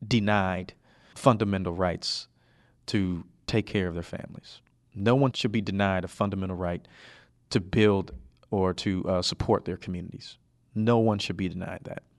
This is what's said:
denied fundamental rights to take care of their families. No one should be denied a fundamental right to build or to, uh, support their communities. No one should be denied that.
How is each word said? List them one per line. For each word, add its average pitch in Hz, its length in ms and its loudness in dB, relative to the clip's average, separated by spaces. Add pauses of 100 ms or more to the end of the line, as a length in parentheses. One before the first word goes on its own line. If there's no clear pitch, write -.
denied 101 680 2 (420)
fundamental 101 580 2
rights 87 540 -2 (600)
to 92 380 -2 (220)
take 110 180 0
care 95 220 -2
of 85 60 -6
their 85 100 -6
families. - 580 -16 (320)
No 110 220 2
one 135 160 4
should 120 200 -2
be 110 100 0
denied 98 420 0
a 92 60 -8
fundamental 95 480 -2
right 87 280 -4 (680)
to - 80 4
build 98 520 2 (400)
or 92 220 2
to, 92 320 -2
uh, 92 160 0
support - 440 0
their 90 120 -6
communities. - 600 -12 (380)
No 110 220 4
one 110 220 4
should 92 180 -6
be 92 100 -2
denied 87 360 -8
that. - 200 -12 (160)